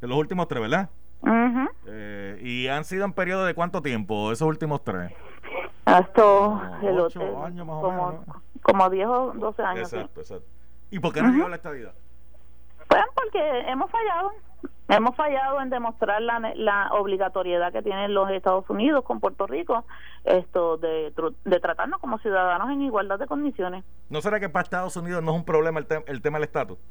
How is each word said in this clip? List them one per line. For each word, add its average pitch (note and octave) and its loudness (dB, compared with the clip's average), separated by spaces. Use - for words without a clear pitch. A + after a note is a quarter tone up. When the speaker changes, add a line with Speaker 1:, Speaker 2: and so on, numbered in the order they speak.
Speaker 1:
En B2 -6
los B2+ 2
últimos E3 0
tres, B2+ -2
¿verdad? D3 0
Speaker 2:
Ujú. A#3+ 2
Speaker 1:
Eh, G2+ -10
¿y B2 -4
han C#3 -2
sido F#3+ -4
en G3 -2
periodo F#3 0
de E3+ 0
cuánto E3+ -2
tiempo G#2+ -2
esos C#3 2
últimos D#3 -2
tres? F#2 -4
Speaker 2:
Esto, G3+ 8
Speaker 1:
Como G3+ 0
Speaker 2:
el F#3 4
Speaker 1:
ocho E3+ 0
Speaker 2:
otro, F#3 -4
Speaker 1:
años F3 -8
más D#3 -6
o D#3 -4
Speaker 2:
como, F3+ 0
Speaker 1:
menos, E3 -10
¿no? - -10
Speaker 2:
como F#3+ 6
diez F#3+ 2
o B3 0
doce - -4
años, A2+ -2
sí. A#2 -8
Speaker 1:
Exacto, G2+ -8
exacto. F2+ -10
¿Y G3 -6
por D#3+ 0
qué D#3 2
no A3+ 8
Speaker 2:
Ujú. B3+ 6
Speaker 1:
llegó D#4+ 2
la F3 -6
estadidad? C3+ -8
Speaker 2:
Pues - 6
porque E4 0
hemos C#4+ -2
fallado. G4 0
Hemos A3 6
fallado C#4 0
en C4 -4
demostrar A#3 0
la, A#3 0
la G3+ 2
obligatoriedad F#3 0
que - -4
tienen G3+ -2
los G3 4
Estados F#3+ 0
Unidos B3 2
con A3+ -4
Puerto G3 -2
Rico, A#3+ -2
esto F3 2
de, D#3+ -2
tru-, D#3+ -2
de F3+ 4
tratarnos B3+ -2
como A#3 -4
ciudadanos F#3+ 2
en C#4+ -2
igualdad G3+ 0
de C#4+ -4
condiciones. G#3+ -4
Speaker 1:
¿No D3+ -4
será G#3 0
que G3 -4
para F3 0
Estados F3+ -4
Unidos F3 -4
no D#3+ 0
es E3 2
un E3 -4
problema D#3+ 4
el D3 -6
te-, D#3 -2
el C3 -6
tema D3 0
del D3+ 2
estatus? B2 -4